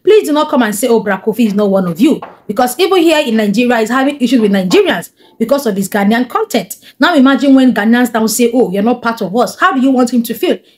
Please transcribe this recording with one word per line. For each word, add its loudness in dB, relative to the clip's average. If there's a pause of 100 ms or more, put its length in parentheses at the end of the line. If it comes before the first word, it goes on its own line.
Please 4
do -2
not 0
come 0
and -2
say, -2
"Oh, 2
Bra -4
Kofi -2
is -4
not 0
one 0
of -6
you." 2 (280)
Because -2
even 2
here 2
in -2
Nigeria, 0
he's -2
having -2
issues 0
with 2
Nigerians 0 (280)
because -2
of -2
his -4
Ghanaian 0
content. -4 (240)
Now 2
imagine 4
when 4
Ghanaians 0
now 0
say, 0
"Oh, 0
you're -2
not -2
part -4
of -6
us." -2
How 0
do -2
you 2
want 0
him 0
to -8
feel? -2 (200)